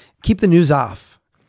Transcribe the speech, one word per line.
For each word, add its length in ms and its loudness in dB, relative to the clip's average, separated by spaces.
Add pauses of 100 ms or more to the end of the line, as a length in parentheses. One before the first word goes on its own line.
(220)
Keep 180 -2
the 80 0
news 220 2
off. 480 -6 (300)